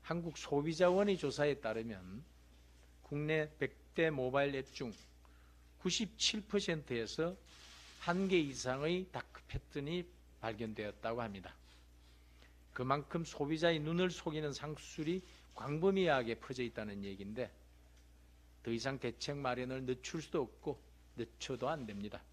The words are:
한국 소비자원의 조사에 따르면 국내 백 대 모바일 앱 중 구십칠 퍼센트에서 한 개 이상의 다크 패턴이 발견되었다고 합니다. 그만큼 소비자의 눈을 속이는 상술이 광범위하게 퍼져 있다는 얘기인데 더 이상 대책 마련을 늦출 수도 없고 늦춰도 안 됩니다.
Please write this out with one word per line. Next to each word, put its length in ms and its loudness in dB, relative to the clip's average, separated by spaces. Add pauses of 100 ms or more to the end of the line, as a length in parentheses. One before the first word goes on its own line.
한국 340 -4
소비자원의 800 4
조사에 380 2
따르면 680 -4 (800)
국내 540 0
백 240 -2 (120)
대 160 4
모바일 460 2
앱 180 -6
중 200 -6 (880)
구십칠 680 0
퍼센트에서 880 0 (640)
한 300 2
개 100 8
이상의 720 0
다크 380 -10
패턴이 560 -4 (340)
발견되었다고 840 -2
합니다. 320 -6 (1160)
그만큼 540 0
소비자의 560 2
눈을 300 2
속이는 420 -2
상술이 680 -4 (340)
광범위하게 800 4
퍼져 280 -6
있다는 400 -6
얘기인데 480 -6 (1120)
더 80 -2
이상 260 0
대책 380 -4
마련을 500 -2
늦출 360 -2
수도 220 0
없고 360 -6 (380)
늦춰도 500 -4
안 180 -2
됩니다. 360 -8 (120)